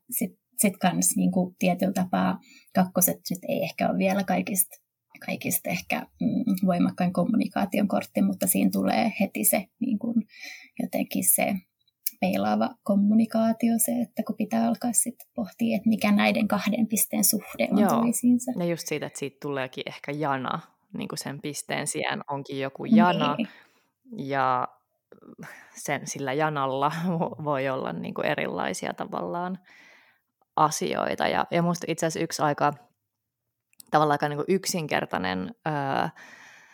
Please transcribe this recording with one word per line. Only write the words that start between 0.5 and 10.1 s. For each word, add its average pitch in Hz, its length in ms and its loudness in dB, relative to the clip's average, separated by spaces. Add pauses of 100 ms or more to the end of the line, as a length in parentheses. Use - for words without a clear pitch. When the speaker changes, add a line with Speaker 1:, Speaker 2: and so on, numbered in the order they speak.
Speaker 1:
sit 196 180 2
kans 175 400 2
niinku 180 420 2
tietyllä 185 340 2
tapaa 185 460 0 (360)
kakkoset 185 420 2 (140)
nyt - 80 -4 (100)
ei - 140 -2
ehkä - 260 -2
ole 180 100 0
vielä 190 260 2
kaikista, 185 520 -2 (500)
kaikista - 440 -4
ehkä, - 360 -4 (140)
mm, - 460 0
voimakkain 180 460 2
kommunikaation 208 760 0
kortti, - 340 0
mutta 190 240 2
siinä 196 260 2
tulee 196 480 2
heti 214 240 -2
se - 220 2 (140)
niinku 233 340 -2 (680)